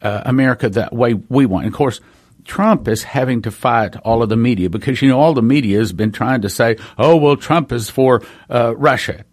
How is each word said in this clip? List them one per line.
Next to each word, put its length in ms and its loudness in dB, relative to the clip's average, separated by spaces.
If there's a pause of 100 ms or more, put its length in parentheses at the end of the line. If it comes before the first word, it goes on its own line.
uh, 240 -4
America 440 0
that 240 -4
way 220 0
we 300 0
want? 200 -2
And 80 -6
of 40 -14
course, 220 -2 (500)
Trump 380 0
is 160 -2
having 400 -2
to 80 -6
fight 460 -2
all 260 0
of 60 -2
the 60 0
media 360 0
because, 320 -4
you 40 4
know, 120 2
all 160 4
the 60 0
media 360 2
has 160 0
been 180 -2
trying 300 -2
to 80 -4
say, 280 0 (200)
"Oh, 180 4
well, 220 4
Trump 340 -2
is 200 -6
for, 320 2 (260)
uh, 260 0
Russia." 580 -2